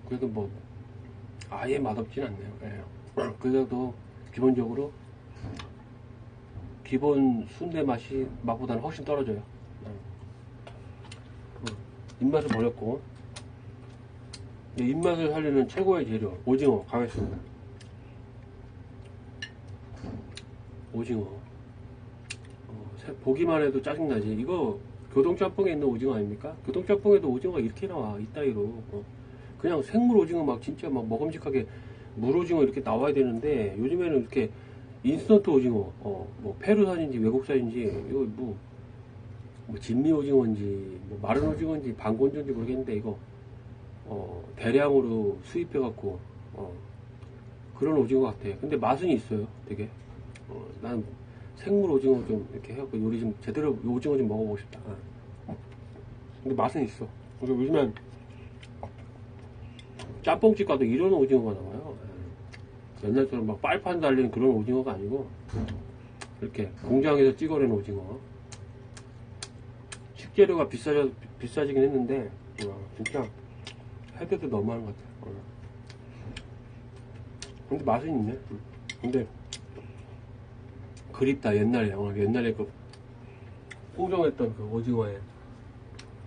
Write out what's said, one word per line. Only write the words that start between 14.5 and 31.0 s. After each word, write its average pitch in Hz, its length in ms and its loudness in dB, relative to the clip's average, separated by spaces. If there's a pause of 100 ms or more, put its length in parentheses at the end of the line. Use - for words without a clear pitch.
이 123 40 2
입맛을 165 480 4
살리는 147 380 4
최고의 185 360 4
재료 107 400 -2
오징어 131 400 6
가겠습니다. 120 520 -2 (3500)
오징어. 117 300 -2
어, - 1700 -14
세-, - 180 -12
보기만 156 480 2
해도 135 180 4
짜증나지. 143 520 0
이거 123 460 0 (340)
교동짬뽕에 185 600 4
있는 143 140 2
오징어 123 280 2
아닙니까? 104 400 -2 (100)
교동짬뽕에도 202 640 6
오징어가 123 300 2
이렇게 113 280 0
나와, 113 320 -2
이따위로. 113 420 0 (300)
어, 101 120 -6 (640)
그냥 330 160 4
생물 233 360 8
오징어 170 260 6
막 123 180 0
진짜 - 280 -6
막 123 180 0